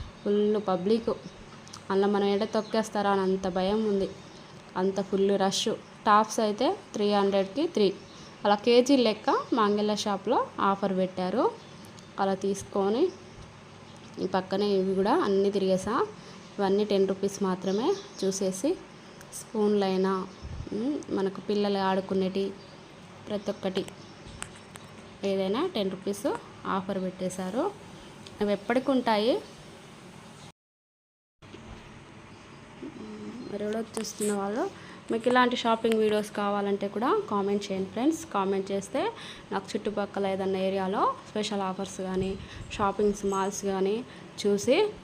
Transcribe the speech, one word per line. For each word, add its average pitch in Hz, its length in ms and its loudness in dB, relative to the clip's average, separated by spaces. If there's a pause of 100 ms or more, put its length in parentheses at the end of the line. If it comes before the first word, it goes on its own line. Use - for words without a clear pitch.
(240)
ఫుల్ 208 440 4
పబ్లిక్. 202 420 2 (800)
అందులో 196 180 4
మనం 202 180 4
ఎడ 202 180 2
తొక్కేస్తారా 214 680 0
అని 196 100 4
అంత 190 260 2
భయం 196 420 2
ఉంది, 196 200 2 (680)
అంత 190 240 2
ఫుల్ 196 380 4
రష్. 190 300 2 (360)
టాప్స్ 214 340 6
అయితే 233 380 2 (160)
త్రీ 208 200 2
హండ్రెడ్కి 196 540 2
త్రీ, 202 260 4 (520)
అలా 208 100 6
కేజీ 240 420 6
లెక్క 247 560 2
మాంగళ్య 208 420 4
షాప్లో 214 520 0 (120)
ఆఫర్ 196 380 2
పెట్టారు. 185 540 2 (680)
అలా 196 140 2
తీసుకొని 202 800 0 (1120)
ఈ 185 40 0
పక్కనే 190 420 0
ఇవి 190 260 2
కూడా 196 200 4
అన్నీ 196 360 4
తిరిగేసా. 196 540 2 (540)
ఇవన్నీ 202 260 4
టెన్ 196 220 4
రూపీస్ 190 360 -2
మాత్రమే. 190 520 0 (280)
చూసేసి 190 500 0 (600)
స్పూన్లైనా, 190 920 2 (460)
ఉమ్, 247 260 -2 (100)
మనకు 190 320 -2
పిల్లలు 202 360 2
ఆడుకునేటి 190 760 0 (720)
ప్రతి 208 220 -4
ఒక్కటి 190 360 -2 (1400)
ఏదైనా 196 520 2
టెన్ 190 160 0
రూపీస్ 202 420 -2 (320)
ఆఫర్ 190 360 -2
పెట్టేశారు. 185 680 -2 (720)
అవి 208 120 2
ఎప్పటికి 247 380 2
ఉంటాయి. 240 500 4 (4000)
మరి 208 100 -4
ఎవడో 220 160 -2
చూస్తున్న 214 540 -4
వాళ్ళు 208 520 -2 (260)
మీకు 226 180 2
ఇలాంటి 247 260 6
షాపింగ్ 226 440 2
వీడియోస్ 214 320 2
కావాలంటే 202 560 0
కూడా 277 420 0
కామెంట్ 202 420 0
చేయండి 190 180 -2
ఫ్రెండ్స్. 285 360 0
కామెంట్ 196 460 0
చేస్తే 226 400 -2 (400)
నాకు 196 180 -4
చుట్టుపక్కల 202 580 -2
ఏదన్నా 190 320 0
ఏరియాలో 196 560 2 (140)
స్పెషల్ 208 320 -2
ఆఫర్స్ 190 400 -6
కానీ, 190 360 -2 (360)
షాపింగ్స్ 202 520 0
మాల్స్ 196 400 -2
కానీ 196 400 0 (420)
చూసి 240 420 4 (140)